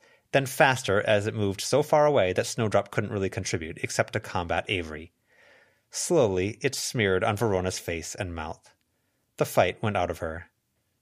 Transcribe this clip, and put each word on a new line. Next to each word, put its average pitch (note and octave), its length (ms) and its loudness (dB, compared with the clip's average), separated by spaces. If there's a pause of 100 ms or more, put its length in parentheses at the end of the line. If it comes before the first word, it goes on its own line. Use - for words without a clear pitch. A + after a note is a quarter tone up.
(320)
then C#3 140 2
faster B2 560 2
as G#2 240 2
it G#2+ 80 -4
moved G2+ 260 0
so C3+ 220 0
far D3+ 220 4
away A#2+ 280 4
that F#2+ 140 0
Snowdrop G2+ 440 0
couldn't G#2 220 -4
really F#2+ 180 -2
contribute E2 520 -6
except - 320 -2
to A2 60 -2
combat E2+ 480 -4
Avery. D#2+ 440 -6 (760)
Slowly, G#2+ 720 2
it C#3 140 -2
smeared G2 500 0
on G#2+ 120 0
Verona's F#2+ 420 0
face E2+ 360 -8
and F2+ 200 -8
mouth. D#2+ 400 -12 (640)
The D3 100 0
fight F#2+ 360 2
went G#2 140 0
out F2 140 0
of E2 80 -6
her. E2 320 -8 (520)